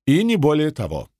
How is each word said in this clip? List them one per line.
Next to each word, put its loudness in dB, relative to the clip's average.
и 4
не 0
более 0
того. -8